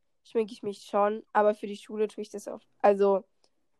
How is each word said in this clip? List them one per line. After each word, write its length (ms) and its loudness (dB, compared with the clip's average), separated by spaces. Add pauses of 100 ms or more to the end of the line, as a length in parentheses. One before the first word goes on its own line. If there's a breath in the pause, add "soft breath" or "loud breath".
(240)
schmink 280 -4
ich 100 -20
mich 220 -10
schon, 480 0
aber 220 4
für 120 -12
die 100 -10
Schule 320 -6
tue 140 -12
ich 80 -16
das 180 -14
oft. 180 -14 (140)
Also 440 4 (560)